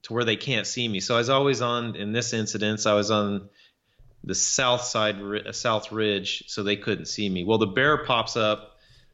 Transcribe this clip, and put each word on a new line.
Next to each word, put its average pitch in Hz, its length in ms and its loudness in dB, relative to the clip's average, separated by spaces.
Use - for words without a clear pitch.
to - 100 -8
where 120 120 2
they 110 100 4
can't 107 320 -2
see 120 200 -2
me. 101 120 -2
So 107 160 0
I 117 40 6
was 120 100 2
always 135 320 4
on, 120 340 -2
in 101 160 -6
this 117 220 -2
incident, 107 520 -2
I 107 80 4
was 104 160 4
on 101 400 0
the 90 120 -6
south 123 460 2
side, 107 400 0
ri-, 104 260 -6
uh, 107 60 -10
south - 380 -2
ridge, 104 560 -2
so - 140 -6
they 101 140 0
couldn't 101 300 -4
see 104 240 -4
me. 90 160 -2
Well, 110 120 4
the 110 100 4
bear 139 380 2
pops 117 320 0
up 107 400 -2